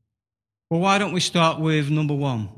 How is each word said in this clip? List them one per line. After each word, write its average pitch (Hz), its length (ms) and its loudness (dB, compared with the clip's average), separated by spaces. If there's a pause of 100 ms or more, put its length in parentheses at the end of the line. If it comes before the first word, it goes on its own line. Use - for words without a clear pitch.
(720)
Well, 165 80 0
why 196 180 2
don't 196 160 -2
we 180 60 -2
start 165 400 0
with 151 320 0
number 151 240 0
one, 127 420 -2